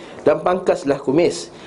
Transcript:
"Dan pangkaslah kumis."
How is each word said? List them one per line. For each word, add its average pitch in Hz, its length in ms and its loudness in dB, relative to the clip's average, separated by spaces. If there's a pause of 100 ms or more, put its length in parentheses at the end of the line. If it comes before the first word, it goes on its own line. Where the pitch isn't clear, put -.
(240)
"Dan 151 160 4
pangkaslah 180 640 0
kumis." 151 480 0 (160)